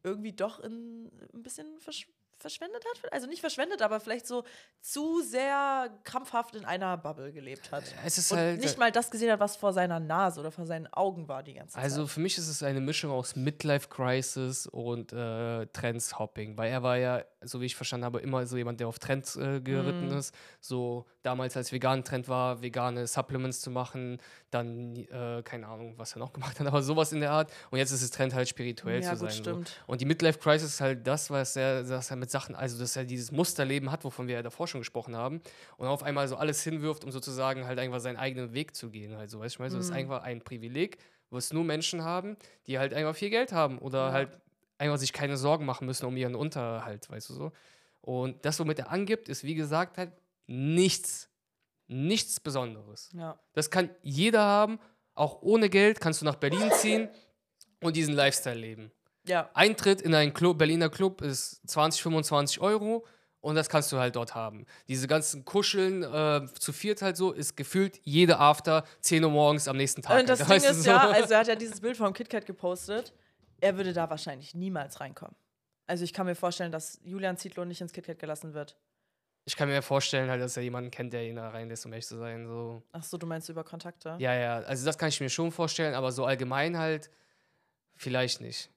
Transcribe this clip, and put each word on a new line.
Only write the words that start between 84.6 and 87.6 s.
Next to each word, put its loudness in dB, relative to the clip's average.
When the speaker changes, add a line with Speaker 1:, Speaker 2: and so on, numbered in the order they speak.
Speaker 2:
also -6
das 0
kann 0
ich -2
mir -2
schon 0
vorstellen, -2
aber 0
so -2
allgemein 0
halt -2